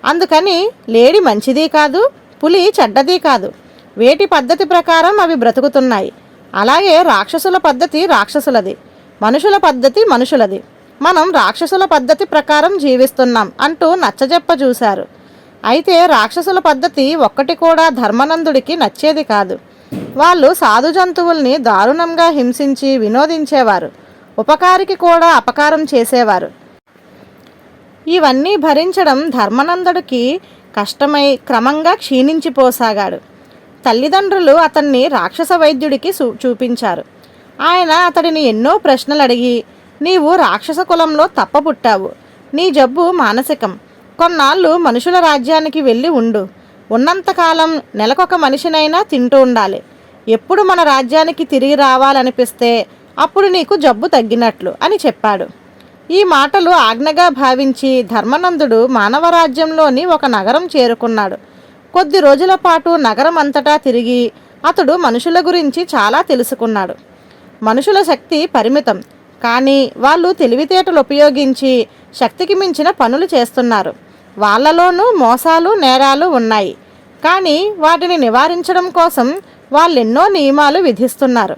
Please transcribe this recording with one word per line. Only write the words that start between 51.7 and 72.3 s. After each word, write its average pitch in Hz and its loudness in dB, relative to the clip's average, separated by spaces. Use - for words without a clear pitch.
రావాలనిపిస్తే 262 0
అప్పుడు 381 0
నీకు 370 0
జబ్బు 277 0
తగ్గినట్లు" 226 -2
అని 381 0
చెప్పాడు. 208 -2
ఈ 392 2
మాటలు 330 2
ఆజ్ఞగా 302 2
భావించి 262 0
ధర్మనందుడు 240 0
మానవ 262 0
రాజ్యంలోని 320 2
ఒక 311 0
నగరం 240 0
చేరుకున్నాడు. 233 -2
కొద్ది 359 2
రోజుల 294 4
పాటు 339 0
నగరం 285 0
అంతటా 285 0
తిరిగి 240 -2
అతడు 330 0
మనుషుల 330 0
గురించి 339 -2
చాలా 269 0
తెలుసుకున్నాడు. 226 -4
మనుషుల 277 2
శక్తి 311 -2
పరిమితం, 254 0
కానీ 262 0
వాళ్ళు 330 2
తెలివితేటలు 311 0
ఉపయోగించి 269 0
శక్తికి 339 -4